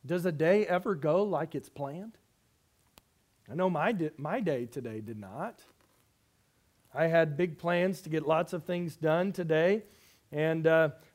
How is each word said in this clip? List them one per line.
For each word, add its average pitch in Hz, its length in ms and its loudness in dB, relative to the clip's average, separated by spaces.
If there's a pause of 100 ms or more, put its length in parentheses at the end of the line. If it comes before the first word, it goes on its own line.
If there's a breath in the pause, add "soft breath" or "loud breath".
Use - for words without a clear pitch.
Does 170 220 -2
a 180 60 0
day 175 340 4
ever 185 300 0
go 156 260 2
like 165 320 -4
it's 139 140 -8
planned? 165 500 -12 (1300)
I 120 60 -12
know 185 160 2
my 165 220 2
di-, 160 240 -2
my 165 240 -4
day 139 260 -2
today 117 340 -8
did 107 180 -12
not. 117 440 -12 (1300)
I 156 120 2
had 160 300 4
big 170 220 -2
plans 175 440 0
to 160 80 -12
get 156 160 -2
lots 160 260 0
of 175 120 -8
things 175 320 -6
done 165 360 2
today, 175 500 2 (500 soft breath)
and, 160 340 0
uh, 160 240 6 (240 loud breath)